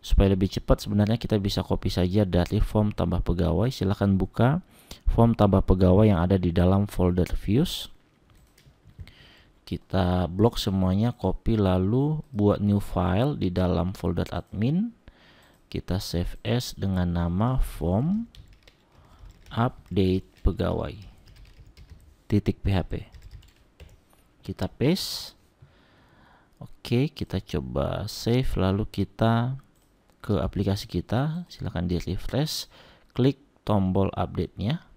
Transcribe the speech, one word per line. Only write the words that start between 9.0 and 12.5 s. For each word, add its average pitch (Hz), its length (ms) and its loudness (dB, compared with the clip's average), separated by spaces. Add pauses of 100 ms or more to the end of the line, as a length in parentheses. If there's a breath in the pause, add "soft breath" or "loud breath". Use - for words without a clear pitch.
Kita 90 640 -2
blok 101 320 2
semuanya, 95 560 0
copy 95 400 -2
lalu 107 640 2 (160)
buat 104 240 4